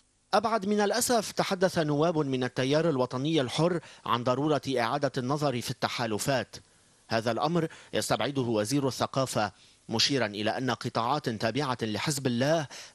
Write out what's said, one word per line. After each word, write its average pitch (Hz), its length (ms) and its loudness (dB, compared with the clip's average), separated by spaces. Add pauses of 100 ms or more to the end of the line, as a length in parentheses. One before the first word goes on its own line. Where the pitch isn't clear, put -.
(340)
أبعد 214 320 0
من 208 160 2
الأسف، 220 500 2
تحدث 180 460 0
نواب 156 400 2
من 135 260 0
التيار 139 460 2
الوطني 135 520 0
الحر 156 380 0 (260)
عن 117 180 0
ضرورة 135 380 2 (160)
إعادة 131 400 0
النظر 135 440 0
في - 100 -6
التحالفات. 117 840 -2 (520)
هذا 113 240 0
الأمر 160 360 0 (260)
يستبعده 120 480 0
وزير 117 460 0
الثقافة، 120 640 -2 (380)
مشيرا 123 360 0
إلى 104 320 -2
أن 127 140 -2
قطاعات 127 580 -2
تابعة 117 520 -2
لحزب 127 460 -2
الله 135 400 0 (280)